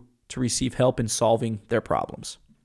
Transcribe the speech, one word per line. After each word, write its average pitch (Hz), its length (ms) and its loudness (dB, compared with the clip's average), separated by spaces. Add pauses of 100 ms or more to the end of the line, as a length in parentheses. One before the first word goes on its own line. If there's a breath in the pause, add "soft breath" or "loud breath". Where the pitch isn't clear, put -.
(300)
to - 100 -10
receive 127 340 0
help 127 260 2
in 117 80 0
solving 113 600 0
their 113 140 2
problems. - 580 -4 (260)